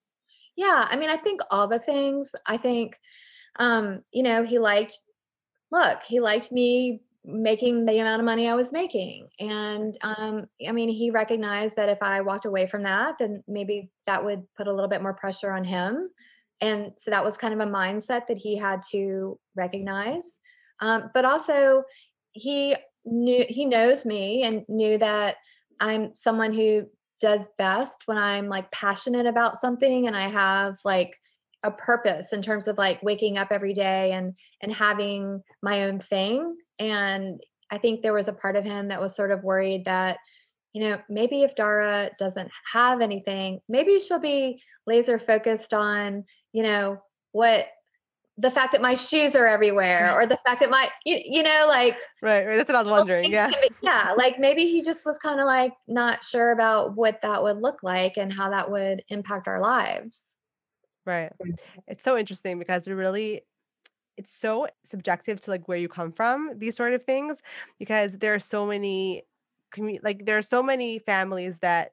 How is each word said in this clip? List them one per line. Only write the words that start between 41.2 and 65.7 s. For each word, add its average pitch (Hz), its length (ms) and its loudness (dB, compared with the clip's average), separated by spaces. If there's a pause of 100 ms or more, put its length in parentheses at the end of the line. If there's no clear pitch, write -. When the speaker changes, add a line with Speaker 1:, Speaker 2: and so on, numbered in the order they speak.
Speaker 1:
if 269 120 2
Dara 208 640 0
doesn't 185 320 -6 (220)
have 247 280 4
anything, 196 680 -4
maybe 339 300 4
she'll 349 200 0
be 269 420 0 (260)
laser 233 320 4
focused 220 540 0
on, 208 520 -2 (280)
you 220 100 -2
know, 202 360 0 (320)
what, 220 380 4 (680)
the 254 140 2
fact 262 220 2
that 262 80 4
my 247 140 2
shoes 285 400 4
are 240 120 6
everywhere 196 680 4
or 233 100 6
the 247 120 2
Speaker 2:
<laughs> - 80 -4
Speaker 1:
fact 240 160 2
that 262 80 6
my, 262 200 4 (160)
you, 311 180 2
you 311 200 2
know, 311 240 6
like 247 300 6 (240)
Speaker 2:
Right, 208 240 4
right. 220 120 0
That's - 100 2
what 269 80 2
I 240 60 4
was 208 140 0
Speaker 1:
little 202 120 6
Speaker 2:
wondering. 180 220 2
Speaker 1:
things - 40 -2
Speaker 2:
Yeah. 214 180 4
Speaker 1:
can 277 100 -2
be, 269 80 6 (120)
yeah. 220 360 2
Like, 254 220 4
maybe 285 260 4
he 339 160 2
just 330 240 -4
was 302 140 -2
kinda, 285 260 -2
like, 254 280 2 (140)
not 240 360 0
sure 233 280 2
about 220 440 2
what 220 260 0
that 208 220 -2
would 208 140 0
look 240 260 -4
like 185 340 -2
and 190 160 -4
how 196 160 -2
that 196 220 -2
would 196 380 -2
impact 202 380 -8
our 190 140 -4
lives. 226 800 -4 (640)
Speaker 2:
Right. 170 260 -6 (120)
Speaker 1:
Mm. 175 160 -8 (280)
Speaker 2:
It's - 160 -14
so 262 140 2
interesting 190 420 -6
because 175 280 -4
it 196 60 -6
really, 196 480 -4 (760)
it's 202 140 -18
so 226 360 -4 (180)
subjective 196 580 -6
to, 202 80 -8
like, 180 160 -6
where 180 100 -4